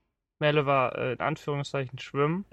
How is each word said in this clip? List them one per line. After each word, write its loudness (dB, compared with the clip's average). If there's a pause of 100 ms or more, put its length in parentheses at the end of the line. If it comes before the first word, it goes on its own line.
(380)
Merle 2
war, 2
äh, -2
in -6
Anführungszeichen -4
schwimmen, -2